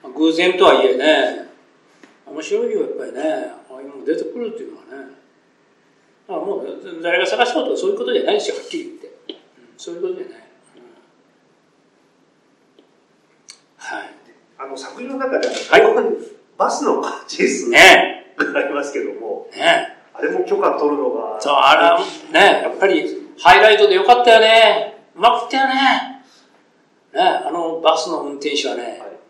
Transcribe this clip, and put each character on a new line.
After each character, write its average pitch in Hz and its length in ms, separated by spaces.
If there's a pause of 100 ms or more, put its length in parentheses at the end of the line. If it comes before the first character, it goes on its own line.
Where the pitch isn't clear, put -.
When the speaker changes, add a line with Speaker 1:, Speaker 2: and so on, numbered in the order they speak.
(160)
Speaker 1:
偶 160 160
然 180 260
と 190 80
は 143 180
い - 40
え - 100
ね、 - 520 (760)
面 143 140
白 226 280
い 220 40
よ、 196 80
や - 60
っ - 40
ぱ - 140
り 170 80
ね。 143 80 (480)
あ 131 80
あ - 40
い - 40
う 143 140
の - 60
出 156 100
て - 100
く 160 120
る 233 160
っ - 40
て - 60
い 170 60
う 160 40
の - 40
は - 60
ね。 160 60 (1400)
だ 190 80
か 160 40
ら 180 60
も 196 120
う、 - 100 (340)
誰 208 180
が - 60
探 240 200
し - 100
よ - 80
う - 20
と - 60
か - 60
そ 190 100
う 202 40
い - 40
う - 20
こ 240 80
と 247 80
じ 202 60
ゃ - 40
な - 80
い - 40
で - 40
す - 120
よ、 - 60
は - 60
っ - 40
き 349 100
り - 60
言 - 100
っ - 40
て。 - 100
う - 240
ん、 - 60 (400)
そ - 140
う 170 40
い - 20
う 180 40
こ 185 80
と - 60
じ - 60
ゃ - 80
な - 60
い。 - 20
う - 420
ん。 - 40 (3000)
は - 280
い。 - 160 (360)
Speaker 2:
あ 269 100
の、 - 100
作 - 240
品 254 80
の 269 80
中 262 220
で、 - 80
Speaker 1:
は - 60
い。 - 20 (1000)
Speaker 2:
バ 269 120
ス - 140
の - 200 (240)
チ - 140
ェ - 40
イ - 20
ス - 220
Speaker 1:
ね。 - 680
Speaker 2:
が 143 220
あ 131 80
り 147 60
ま 143 100
す - 100
け - 60
ど 101 200
も、 107 360
Speaker 1:
ね。 - 420 (160)
Speaker 2:
あ - 80
れ 151 100
も 185 140
許 196 140
可 156 200
取 147 100
る 147 80
の 131 140
が。 - 300
Speaker 1:
そ 143 100
う、 - 20
あ 139 220
れ 160 80
は 170 160 (320)
ね、 180 320
や - 60
っ - 80
ぱ 190 100
り - 520
ハ 180 180
イ 202 40
ラ 214 100
イ 202 60
ト 202 100
で 190 80
よ 196 80
か 240 180
っ 240 40
た 226 80
よ 220 60
ね。 220 680 (100)
う 165 40
ま 240 200
く 240 60
い - 20
っ - 20
た 269 80
よ 269 100
ね。 262 60 (1400)
ね、 - 60
あ 160 320
の 165 300
バ 160 160
ス - 100
の 151 140
運 143 120
転 139 260
手 135 100
は 127 60
ね、 120 80
Speaker 2:
は 117 60
い。 - 220 (180)